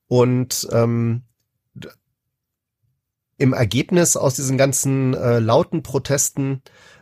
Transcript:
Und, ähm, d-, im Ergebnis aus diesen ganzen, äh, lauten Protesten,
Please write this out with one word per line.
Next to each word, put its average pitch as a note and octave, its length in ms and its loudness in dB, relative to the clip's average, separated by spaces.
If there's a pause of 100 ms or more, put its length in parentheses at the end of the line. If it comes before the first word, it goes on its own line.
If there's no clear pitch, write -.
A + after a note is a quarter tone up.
Und, B2+ 640 0
ähm, A#2 500 0 (540)
d-, - 140 -18 (1500)
im C3 160 2
Ergebnis C3 640 0
aus C3 180 0
diesen C3 220 -4
ganzen, C3+ 560 0
äh, A#2+ 240 0
lauten B2+ 460 0
Protesten, C#3 800 -4 (380)